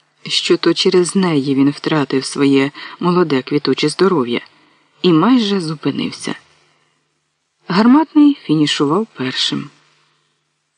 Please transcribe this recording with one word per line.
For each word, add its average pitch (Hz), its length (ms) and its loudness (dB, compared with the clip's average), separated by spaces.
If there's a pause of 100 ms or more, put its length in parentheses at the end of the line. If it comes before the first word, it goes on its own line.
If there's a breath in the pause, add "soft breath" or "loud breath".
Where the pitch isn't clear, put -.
(240)
що - 340 -2
то 170 160 0
через 180 420 0
неї 147 400 0
він 139 140 2
втратив 143 560 -2
своє 139 460 0 (280 loud breath)
молоде 170 420 0
квітуче 147 480 -2
здоров'я, 143 520 0 (600)
і 180 120 4
майже 202 480 2
зупинився. 143 760 -6 (1300)
Гарматний 277 760 4
фінішував 156 640 0 (100)
першим. 139 520 -6 (1080)